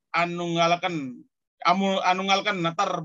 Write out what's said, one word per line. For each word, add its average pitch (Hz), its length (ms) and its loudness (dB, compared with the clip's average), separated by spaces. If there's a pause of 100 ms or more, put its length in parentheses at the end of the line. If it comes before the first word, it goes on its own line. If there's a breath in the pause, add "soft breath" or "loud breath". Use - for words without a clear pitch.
(120)
anunggalken, 170 1120 0 (400)
amu-, 190 400 2
anunggalken 196 560 0
Natar 170 320 -2 (140)